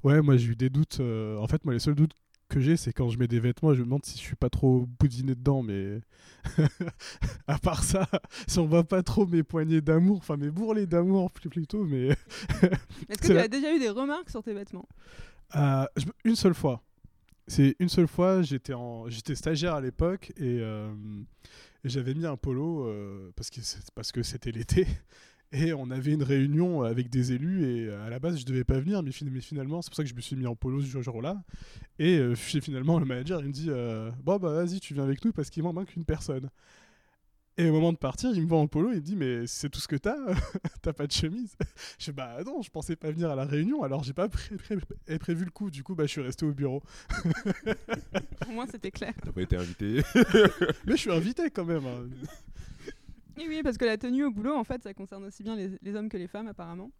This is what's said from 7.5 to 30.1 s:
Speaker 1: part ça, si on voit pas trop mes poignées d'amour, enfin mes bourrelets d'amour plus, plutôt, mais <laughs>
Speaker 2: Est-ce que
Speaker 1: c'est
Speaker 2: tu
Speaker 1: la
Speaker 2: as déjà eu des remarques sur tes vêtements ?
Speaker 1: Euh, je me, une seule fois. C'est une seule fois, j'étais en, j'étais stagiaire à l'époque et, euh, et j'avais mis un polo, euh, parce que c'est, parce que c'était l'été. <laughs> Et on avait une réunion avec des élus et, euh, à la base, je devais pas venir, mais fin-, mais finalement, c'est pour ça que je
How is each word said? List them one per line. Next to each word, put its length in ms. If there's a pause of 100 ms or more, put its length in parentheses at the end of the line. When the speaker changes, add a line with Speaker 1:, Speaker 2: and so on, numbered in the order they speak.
Speaker 1:
part 240
ça, 240 (400)
si 120
on 80
voit 180
pas 180
trop 240
mes 160
poignées 380
d'amour, 380
enfin 180
mes 140
bourrelets 360
d'amour 440
plus, 180
plutôt, 360
mais 240
<laughs> 1000
Speaker 2:
Est-ce 100
que 40
Speaker 1:
c'est 60
Speaker 2:
tu 40
Speaker 1:
la 120
Speaker 2:
as 40
déjà 260
eu 40
des 100
remarques 400
sur 140
tes 100
vêtements ? 340 (720)
Speaker 1:
Euh, 300 (100)
je 80
me, 80 (120)
une 120
seule 180
fois. 280 (640)
C'est 320
une 100
seule 200
fois, 340
j'étais 320
en, 340
j'étais 260
stagiaire 400
à 60
l'époque 560
et, 240
euh, 320 (920)
et 40
j'avais 240
mis 140
un 100
polo, 500
euh, 480
parce 140
que 140
c'est, 160 (160)
parce 180
que 100
c'était 300
l'été. 400
<laughs> 40 (580)
Et 200
on 160
avait 220
une 100
réunion 580
avec 300
des 240
élus 320
et, 200
euh, 200
à 20
la 100
base, 220
je 60
devais 180
pas 160
venir, 220
mais 100
fin-, 180
mais 120
finalement, 400
c'est 80
pour 80
ça 40
que 60
je 60